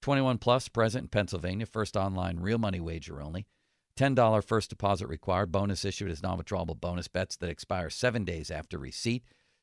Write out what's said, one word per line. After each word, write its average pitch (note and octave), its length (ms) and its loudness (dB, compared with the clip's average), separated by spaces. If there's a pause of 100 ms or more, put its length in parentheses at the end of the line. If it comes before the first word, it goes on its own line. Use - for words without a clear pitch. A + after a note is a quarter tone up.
Twenty-one C3 380 2
plus, B2+ 300 2
present A2+ 340 2
in - 60 -12
Pennsylvania, F#2+ 580 -2
first A2 280 -4
online F#2 460 0
real G#2 160 0
money G2 240 0
wager E2 400 -8
only. D#2+ 260 -8 (480)
Ten C3+ 200 4
dollar A2 260 8
first A2 300 0
deposit G2 380 0
required. F2+ 440 0
Bonus G2 320 0
issued G2 260 -4
as E2 120 -6
non-withdrawable F2 580 -4
bonus F2 260 -4
bets - 300 -4
that F2 140 -4
expire F2 400 -4
seven A#2 340 0
days E2 260 -6
after D#2 280 -8
receipt. A#2 460 -4 (380)